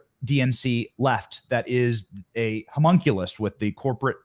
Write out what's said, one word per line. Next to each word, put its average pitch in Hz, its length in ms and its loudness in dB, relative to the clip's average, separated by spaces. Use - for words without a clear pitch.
D 139 160 2
N 127 100 2
C 120 480 -2
left 123 520 -2
that 117 180 -2
is 120 400 0
a 110 340 -2
homunculus 147 680 2
with 104 220 -2
the 104 120 0
corporate 131 520 -4